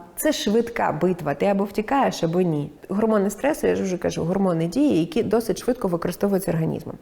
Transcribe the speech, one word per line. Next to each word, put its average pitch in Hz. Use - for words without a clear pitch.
це 302
швидка 214
битва, 156
ти 190
або 202
втікаєш, 214
або 165
ні. 151
Гормони 208
стресу, 269
я 185
ж 196
вже 185
кажу, 165
гормони 175
дії, 220
які 196
досить 226
швидко 247
використовуються 175
організмом. 160